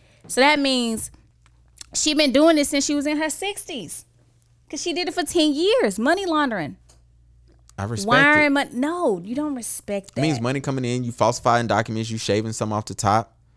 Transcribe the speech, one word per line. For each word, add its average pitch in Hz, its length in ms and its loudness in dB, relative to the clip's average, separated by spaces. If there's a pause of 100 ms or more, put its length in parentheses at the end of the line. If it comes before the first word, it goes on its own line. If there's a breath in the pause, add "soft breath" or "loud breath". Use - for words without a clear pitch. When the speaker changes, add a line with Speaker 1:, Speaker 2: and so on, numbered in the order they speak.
(280 soft breath)
Speaker 1:
So - 140 -2
that 294 180 4
means 247 500 -2 (840)
she - 200 0
been 294 200 4
doing 311 240 6
this 285 120 2
since 277 160 0
she 302 80 -2
was 285 140 -2
in 302 100 0
her 311 120 -2
sixties. 320 760 -8 (640)
'Cause 302 120 -8
she 349 120 -4
did 359 140 -4
it 320 60 -6
for 359 100 -2
ten 302 300 2
years, 339 440 2
money 330 280 0
laundering. 240 500 -2 (1000)
Speaker 2:
I - 80 -4
respect 120 240 -4
Speaker 1:
Wiring 294 380 6
Speaker 2:
it. - 20 2
Speaker 1:
mon-, 277 240 0
no, 277 500 -2
you 208 120 -10
don't 294 200 -4
respect - 600 -10
that. - 60 -2
Speaker 2:
It - 20 2
means 147 180 0
money 131 180 -2
coming 135 240 -4
in, 123 220 -2
you 117 80 -6
falsifying 120 540 2
documents, 110 420 0
you 113 80 -6
shaving 110 340 0
some 107 220 -4
off 104 120 -2
the 98 100 -10
top. 107 420 0 (200 soft breath)